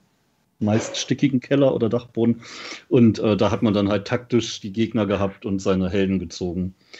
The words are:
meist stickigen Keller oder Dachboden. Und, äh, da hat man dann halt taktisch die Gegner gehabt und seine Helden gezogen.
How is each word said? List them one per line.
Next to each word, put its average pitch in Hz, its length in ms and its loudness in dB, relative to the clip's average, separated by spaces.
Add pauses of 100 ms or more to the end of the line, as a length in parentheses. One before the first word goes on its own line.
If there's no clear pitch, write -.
(580)
meist 107 400 -2
stickigen 127 440 0
Keller 139 340 2
oder 110 140 0
Dachboden. 117 520 -2 (480)
Und, 117 300 6
äh, 107 180 2
da 104 140 2
hat 110 100 -2
man 107 140 2
dann 101 140 2
halt 101 180 0
taktisch - 540 -2
die 98 120 -12
Gegner 110 320 0
gehabt 98 400 -2
und 98 140 -4
seine 95 320 0
Helden 98 260 0
gezogen. 90 560 -6 (260)